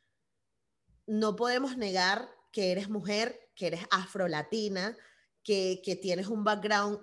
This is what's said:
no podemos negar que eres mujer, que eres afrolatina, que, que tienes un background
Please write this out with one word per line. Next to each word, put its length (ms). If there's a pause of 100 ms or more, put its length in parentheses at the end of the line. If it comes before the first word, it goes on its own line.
(1080)
no 300
podemos 400
negar 520 (240)
que 200
eres 160
mujer, 680
que 140
eres 220
afrolatina, 1040 (460)
que, 420
que 120
tienes 320
un 160
background 580